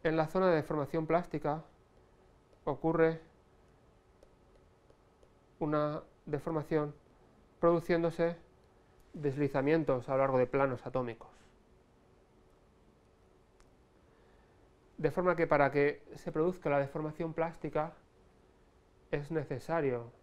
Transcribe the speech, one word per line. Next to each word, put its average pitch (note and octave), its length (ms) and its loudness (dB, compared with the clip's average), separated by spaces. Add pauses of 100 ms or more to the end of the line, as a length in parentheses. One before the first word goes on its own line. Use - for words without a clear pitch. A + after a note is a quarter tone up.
En D#3+ 140 0
la D#3+ 100 2
zona F#3+ 220 2
de E3+ 80 4
deformación D#3 500 -2
plástica E3 560 -2 (1000)
ocurre D#3+ 560 2 (2500)
una D3+ 440 -2 (220)
deformación D3+ 720 -2 (640)
produciéndose E3+ 760 2 (760)
deslizamientos C#3+ 960 0
a C#3+ 40 -2
lo C3+ 60 2
largo C3+ 200 4
de B2+ 80 4
planos C3+ 400 0
atómicos. B2 420 -6 (3750)
De D#3 140 0
forma F3+ 240 2
que D#3+ 120 2
para C#3+ 240 4
que C#3+ 320 0 (140)
se - 140 -10
produzca D#3+ 380 -2
la C#3+ 100 2
deformación D3+ 540 -4
plástica D#3+ 640 -4 (1160)
es C#3+ 200 -4
necesario C3+ 840 -2 (100)